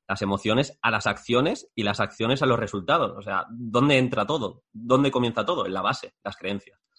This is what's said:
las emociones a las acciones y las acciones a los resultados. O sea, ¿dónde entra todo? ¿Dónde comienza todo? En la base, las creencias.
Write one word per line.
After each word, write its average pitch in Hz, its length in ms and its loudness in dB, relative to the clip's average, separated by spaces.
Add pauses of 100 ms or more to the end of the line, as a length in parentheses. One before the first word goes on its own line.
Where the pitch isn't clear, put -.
las 98 140 -4
emociones 107 600 0
a 117 100 2
las 110 160 -2
acciones 123 680 0
y 110 80 -2
las 101 160 0
acciones 113 420 -2
a 143 40 2
los 120 140 2
resultados. 110 580 -2
O 101 40 -14
sea, 98 280 -4
¿dónde 120 480 2
entra 123 280 0
todo? 127 460 -4
¿Dónde 127 400 2
comienza 117 340 0
todo? 151 200 -2
En 92 80 -6
la 95 80 -4
base, 117 320 -4 (100)
las 98 140 -8
creencias. - 420 -8 (200)